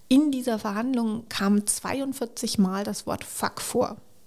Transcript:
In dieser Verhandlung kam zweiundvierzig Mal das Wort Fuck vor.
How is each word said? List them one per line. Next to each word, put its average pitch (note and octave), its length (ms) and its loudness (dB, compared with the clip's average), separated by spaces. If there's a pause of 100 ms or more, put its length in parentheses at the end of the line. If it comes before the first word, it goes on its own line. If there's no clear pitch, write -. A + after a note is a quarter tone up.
In C#4+ 240 6
dieser B3 280 0
Verhandlung A3+ 680 -2
kam G#3 400 2
zweiundvierzig B3+ 920 -2
Mal F#3+ 240 4
das G#3+ 240 -6
Wort - 160 -4
Fuck - 380 -6
vor. - 360 -2 (300)